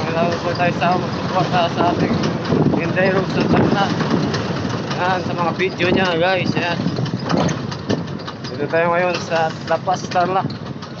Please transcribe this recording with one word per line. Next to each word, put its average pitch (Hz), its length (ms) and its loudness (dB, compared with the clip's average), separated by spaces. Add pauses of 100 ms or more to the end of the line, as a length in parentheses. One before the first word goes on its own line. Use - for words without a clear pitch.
(140)
salamat 170 240 0
po 170 160 -4
tayo 175 240 0
sa 180 80 0 (160)
magsuporta 175 580 0 (140)
sa 170 160 0
ating 160 240 2 (640)
Inday 170 320 2
Road 190 240 2
Santana. 170 520 4 (1160)
Yan, 185 240 2
sa - 80 -2
mga 170 240 0
video 185 320 0
niya, 190 180 4 (140)
guys. 180 320 2
Yan. 170 240 0 (1700)
Dito 139 240 -6
tayo 170 240 2
ngayon 175 240 2
sa 165 320 0 (160)
Lapas, 165 400 -2
Tarlac. 180 400 0 (540)